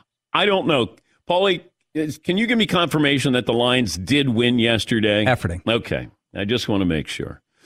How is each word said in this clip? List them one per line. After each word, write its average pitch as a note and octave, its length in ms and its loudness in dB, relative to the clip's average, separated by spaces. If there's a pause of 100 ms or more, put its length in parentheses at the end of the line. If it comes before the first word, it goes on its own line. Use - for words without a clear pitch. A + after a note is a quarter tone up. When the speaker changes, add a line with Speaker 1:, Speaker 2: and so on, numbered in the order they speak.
(340)
Speaker 1:
I F3 140 2
don't F#3+ 220 0
know. B2+ 260 0 (340)
Paulie, F#3 340 2 (300)
is, D3+ 260 -6
can F3+ 200 -2
you A3+ 80 0
give A#3 120 0
me G3+ 80 2
confirmation D3 680 0
that B2 140 0
the B2 60 0
Lions A#2+ 440 2
did C3+ 320 0
win A#2+ 320 2
yesterday? A2 640 2
Speaker 2:
Efforting. F#2+ 420 -2
Speaker 1:
Okay. D#2+ 420 -4 (280)
I G2+ 80 -6
just A2+ 240 -2
wanna G2 180 0
make D#2 220 -2
sure. - 340 -10 (240)